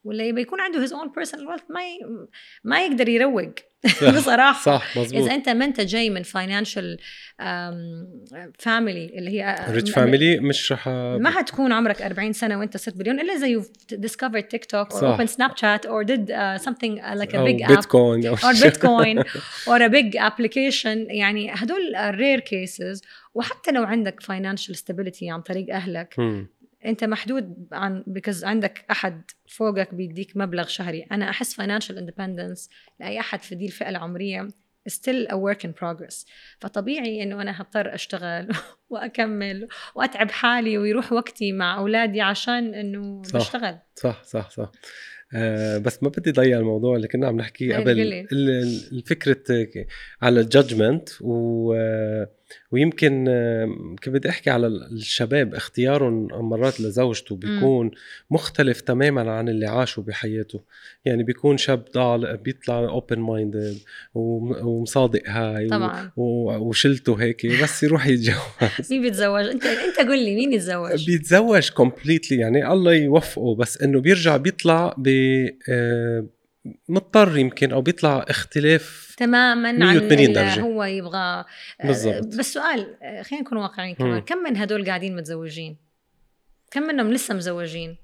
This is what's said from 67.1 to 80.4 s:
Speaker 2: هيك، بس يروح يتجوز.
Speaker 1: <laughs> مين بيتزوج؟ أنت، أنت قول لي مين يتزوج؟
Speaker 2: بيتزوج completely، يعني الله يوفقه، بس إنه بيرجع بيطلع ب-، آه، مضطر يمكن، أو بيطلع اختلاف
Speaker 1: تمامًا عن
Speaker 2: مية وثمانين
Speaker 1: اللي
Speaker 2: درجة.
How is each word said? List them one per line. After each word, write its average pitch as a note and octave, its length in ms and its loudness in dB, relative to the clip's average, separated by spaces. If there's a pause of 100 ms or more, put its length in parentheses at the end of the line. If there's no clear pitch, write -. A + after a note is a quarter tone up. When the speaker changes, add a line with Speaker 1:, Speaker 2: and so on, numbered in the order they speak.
Speaker 2:
هيك، A2+ 300 -2 (180)
بس D3+ 200 -2
يروح D3 240 2
يتجوز. A#2 280 4 (260)
Speaker 1:
<laughs> B2+ 300 -2
مين C4 100 0
بيتزوج؟ G3+ 440 0
أنت، B3 200 -4
أنت B3+ 420 0
قول C4+ 120 4
لي G#3 160 0
مين C4 180 2
يتزوج؟ F3 520 -2
Speaker 2:
بيتزوج F3 640 6
completely، C#3+ 640 2
يعني B2 400 2
الله F3+ 220 6
يوفقه، C#3+ 640 4
بس A#2+ 260 -2
إنه C#3 200 4
بيرجع E3 360 4
بيطلع E3+ 600 2
ب-، C3+ 260 4 (460)
آه، A#2 560 0 (640)
مضطر F#3+ 480 4
يمكن، C3 340 2
أو C3 100 2
بيطلع D3 480 2
اختلاف - 880 0
Speaker 1:
تمامًا A#3+ 520 2
عن A#3+ 100 0
Speaker 2:
مية F3 180 8
وثمانين D3+ 220 6
Speaker 1:
اللي B2 140 8
Speaker 2:
درجة. G2+ 280 2